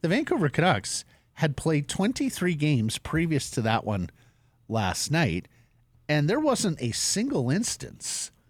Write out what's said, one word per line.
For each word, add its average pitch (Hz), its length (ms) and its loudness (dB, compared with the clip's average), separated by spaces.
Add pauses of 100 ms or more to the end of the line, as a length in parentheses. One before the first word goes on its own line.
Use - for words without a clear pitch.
the 170 80 0
Vancouver 226 400 2
Canucks 151 560 0 (340)
had 151 180 0
played 151 320 0
twenty-three 202 680 0
games 139 440 2
previous 160 520 -2
to - 120 -2
that 110 220 2
one 98 240 -2 (600)
last 104 420 0
night, 123 380 0 (600)
and 151 220 2
there 240 100 2
wasn't 240 400 0
a 117 120 -2
single 196 580 0
instance - 800 -4 (180)